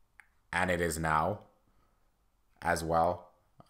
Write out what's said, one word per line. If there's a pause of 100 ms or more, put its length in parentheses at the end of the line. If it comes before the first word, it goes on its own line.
(520)
and
it
is
now (1200)
as
well. (380)